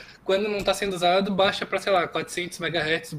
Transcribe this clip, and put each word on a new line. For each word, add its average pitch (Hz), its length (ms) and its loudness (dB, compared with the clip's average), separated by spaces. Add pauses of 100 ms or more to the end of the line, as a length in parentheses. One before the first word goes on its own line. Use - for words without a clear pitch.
(240)
quando 196 240 2
não 202 160 -2
tá 190 100 2
sendo 196 220 -4
usado, 185 380 2
baixa 190 320 2
pra, 196 120 -2
sei 202 140 -2
lá, 170 160 4
quatrocentos 175 520 -6
megahertz, 160 580 -2